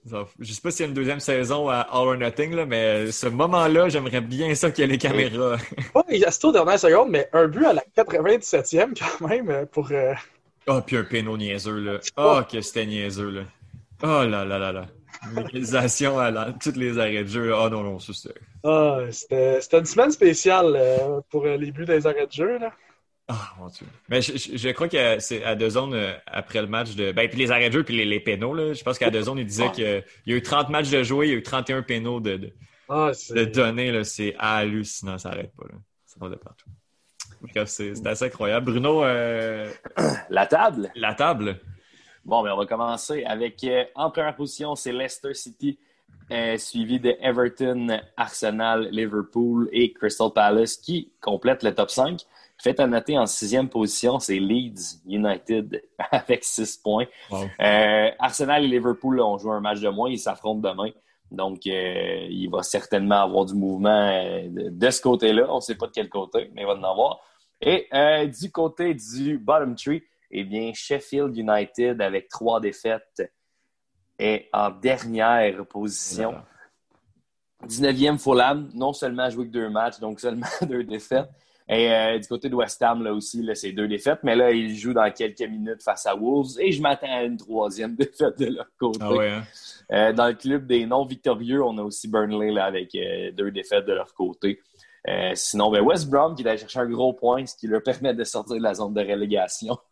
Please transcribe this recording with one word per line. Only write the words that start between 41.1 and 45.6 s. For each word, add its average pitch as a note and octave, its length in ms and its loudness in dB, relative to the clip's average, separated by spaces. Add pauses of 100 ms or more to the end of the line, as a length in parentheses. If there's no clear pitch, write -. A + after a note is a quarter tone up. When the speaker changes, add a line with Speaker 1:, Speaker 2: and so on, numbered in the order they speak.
Speaker 1:
table. G#2+ 460 0 (640)
Speaker 3:
Bon, A2+ 180 2
ben, G2+ 100 0
on G2 40 0
va G2+ 100 0
commencer A#2 580 -4
avec, A2 380 -4
euh, B2+ 220 0 (100)
en D#3 160 -2
première D3+ 240 -2
position, D3 400 -8
c'est B2+ 180 -8
Leicester C3+ 420 -8
City, C#3 440 -6 (540)